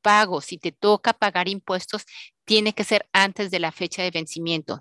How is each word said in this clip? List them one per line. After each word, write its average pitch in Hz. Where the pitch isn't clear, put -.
pago, 208
si -
te 170
toca 208
pagar 185
impuestos, 196
tiene 214
que 208
ser 208
antes 196
de 180
la 165
fecha 185
de 180
vencimiento. 165